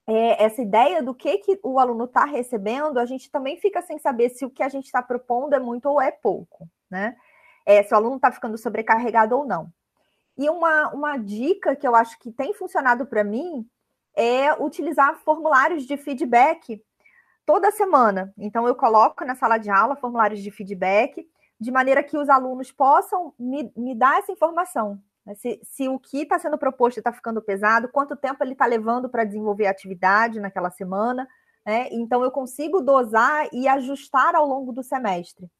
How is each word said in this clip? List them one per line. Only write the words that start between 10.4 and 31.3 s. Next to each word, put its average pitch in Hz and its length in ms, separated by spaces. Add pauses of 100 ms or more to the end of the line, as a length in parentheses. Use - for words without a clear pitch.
uma, 320 460
uma 294 200
dica 247 600
que 285 120
eu 233 80
acho 233 220
que 226 140
tem 277 240
funcionado 269 500
pra 214 180
mim 233 460 (480)
é 254 340 (100)
utilizar 294 640
formulários 302 640
de 277 100
feedback 269 840 (640)
toda 359 260
semana. 233 640
Então, 233 300
eu 247 80
coloco 226 480
na 254 100
sala 226 240
de 208 120
aula 214 260
formulários 220 460
de 202 100
feedback, 202 720 (320)
de 226 140
maneira 262 320
que 302 140
os 294 100
alunos 262 420
possam 330 720
me, 254 380
me 247 180
dar 269 240
essa 403 120
informação, 320 680 (260)
né? 202 100
Se, - 280
se - 240
o 262 100
que 277 280
tá 349 120
sendo 302 200
proposto 247 440
tá 233 120
ficando 226 280
pesado, 214 460
quanto 285 280
tempo 269 280
ele 262 120
tá 262 100
levando 240 420
pra 226 160
desenvolver 208 440
a 190 40
atividade 190 640
naquela 190 340
semana, 220 540 (400)